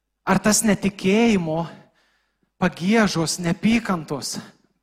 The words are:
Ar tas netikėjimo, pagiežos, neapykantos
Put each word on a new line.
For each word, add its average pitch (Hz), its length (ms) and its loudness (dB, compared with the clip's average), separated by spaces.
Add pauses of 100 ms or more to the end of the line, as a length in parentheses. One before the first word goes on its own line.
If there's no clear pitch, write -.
(220)
Ar 185 160 2
tas 208 240 2
netikėjimo, 190 1040 0 (960)
pagiežos, 185 800 0
neapykantos 170 960 -2 (460)